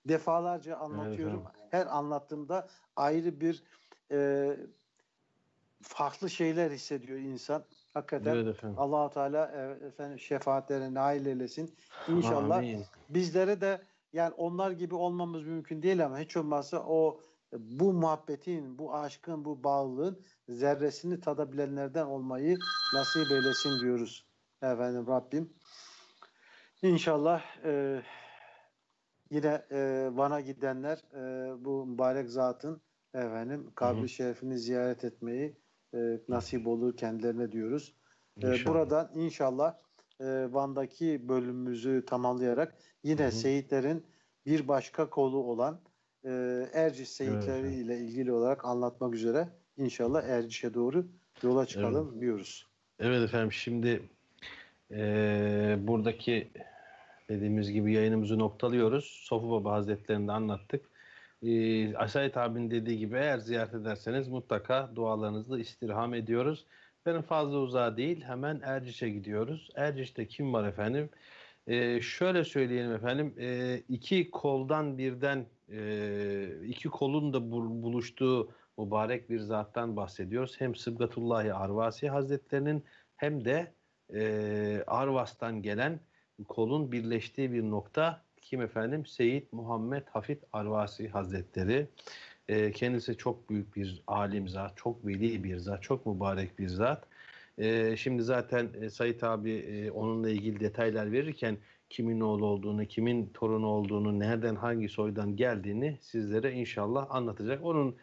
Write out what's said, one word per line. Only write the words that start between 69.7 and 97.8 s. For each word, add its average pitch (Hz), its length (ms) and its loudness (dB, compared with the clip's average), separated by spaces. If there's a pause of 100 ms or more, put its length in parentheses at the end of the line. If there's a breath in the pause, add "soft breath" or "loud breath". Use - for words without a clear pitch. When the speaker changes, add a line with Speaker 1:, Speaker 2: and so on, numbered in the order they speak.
Speaker 2:
Erciş'te 135 520 -4
kim 139 260 -4
var 107 140 2
efendim? 110 420 -2 (580 loud breath)
E, 120 340 2
şöyle 180 420 2
söyleyelim 123 480 0
efendim, 123 480 0
e, 123 380 -2 (120)
iki 175 420 2
koldan 139 640 0
birden, 131 480 0 (240)
e, 101 760 -2 (200)
iki 127 220 -4
kolun 143 440 0
da 117 180 -2
bul-, 117 320 -2
buluştuğu 120 680 2 (260 loud breath)
mübarek 110 520 -2
bir 113 100 0
zattan 107 560 -2
bahsediyoruz. 104 640 -4
Hem 127 160 0
Sıbgatullahi 117 800 0
Arvasi 107 560 0
Hazretlerinin 143 720 0 (320 soft breath)
hem 143 300 0
de, 156 280 2 (400)
e, 107 720 0
Arvas'tan 120 720 0
gelen 120 380 0 (480 soft breath)
kolun 127 440 0
birleştiği 120 600 -2
bir 117 100 2
nokta 156 580 0 (200)
kim 131 200 -4
efendim? 120 440 -2
Seyyid 131 460 2
Muhammed 117 560 -4
Hafid 143 340 -4 (120)
Arvasi 107 560 -2
Hazretleri. 98 800 -2 (600 loud breath)
E, 107 240 4
kendisi 123 460 -2
çok - 320 -4
büyük 104 260 -2
bir 95 320 -6
alim 101 400 0
zat, 95 300 -6
çok 117 280 -6
veli 104 380 0
bir 92 140 -4
zat, 95 260 -4
çok 131 220 -2
mübarek 95 540 -2
bir 98 80 -2
zat. 110 400 0 (500 loud breath)
E, 113 400 2